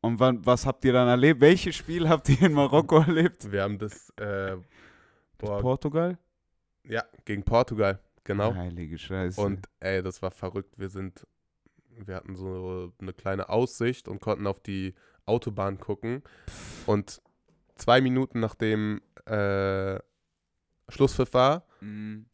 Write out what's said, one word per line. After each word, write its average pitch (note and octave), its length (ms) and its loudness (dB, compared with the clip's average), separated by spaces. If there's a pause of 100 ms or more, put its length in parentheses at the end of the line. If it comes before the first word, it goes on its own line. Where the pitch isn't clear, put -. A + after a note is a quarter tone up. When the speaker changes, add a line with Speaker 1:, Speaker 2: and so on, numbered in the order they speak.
Speaker 1:
Und A#2 180 0
wann, B2+ 260 4
was B2 200 4
habt - 180 -4
ihr C3 80 6
dann B2 160 6
erlebt? B2 320 4
Welches E3+ 380 6
Spiel E3 320 -2
habt D#3+ 180 2
ihr C3+ 140 6
in F3 120 6
Marokko C#3+ 440 4
<laughs> D#3 100 6
erlebt? E3 440 0
Speaker 2:
Wir G2 120 -2
haben G2+ 140 -4
das, G2+ 400 -12
äh, G2 400 -6
Speaker 1:
Das - 920 -16
Speaker 2:
boah. G2+ 120 -4
Speaker 1:
Portugal? D3+ 560 -2 (680)
Speaker 2:
Ja, A2+ 200 -6 (200)
gegen G2+ 200 -6
Portugal, G#2+ 560 2 (260)
genau. G#2 280 -2
Speaker 1:
Heilige F2 440 -8
Scheiße. F#2+ 420 -6
Speaker 2:
Und, G2 300 -4 (100)
ey, F#2+ 240 -4
das F#2 180 -10
war F#2+ 100 -6
verrückt. G2 460 -10
Wir F#2+ 120 -10
sind, F#2+ 360 -12 (800)
wir F#2+ 100 -12
hatten F#2+ 200 -12
so F#2 640 -10
eine F#2+ 140 -12
kleine F#2+ 340 -6
Aussicht A#2 600 -2
und G2+ 100 -10
konnten G#2 260 -4
auf G2 140 -4
die F#2+ 340 -8 (320)
Autobahn G2+ 540 -2
gucken. A#2 420 -6 (640)
Und G#2 360 -2 (540)
zwei B2 260 4
Minuten B2+ 400 0
nachdem, G#2+ 600 -2 (240)
äh, G2 720 -2 (920)
Schlusspfiff - 440 2
war, C3+ 320 4 (140)
Speaker 1:
Mhm. G#2+ 540 -12